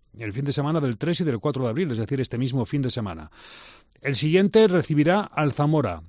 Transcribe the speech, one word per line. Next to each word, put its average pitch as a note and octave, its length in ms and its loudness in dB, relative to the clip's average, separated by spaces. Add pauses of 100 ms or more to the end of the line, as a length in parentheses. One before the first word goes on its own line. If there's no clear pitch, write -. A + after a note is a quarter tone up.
(180)
el G#2+ 140 -8
fin C#3 120 -6
de C#3+ 80 -2
semana D3 280 -2
del B2 180 -2
tres E3 220 -2
y F3+ 40 -2
del B2+ 140 0
cuatro C3+ 260 -4
de A#2 60 -2
abril, D3+ 220 -2
es A2 60 -2
decir, C3+ 220 -2
este A#2+ 180 -4
mismo B2+ 280 -2
fin C#3+ 160 -2
de B2+ 80 -2
semana. F#2+ 400 -6 (680)
El C#3 160 -2
siguiente F#3+ 500 4
recibirá E3+ 540 2
al D3+ 320 -2
Zamora, C#3+ 560 0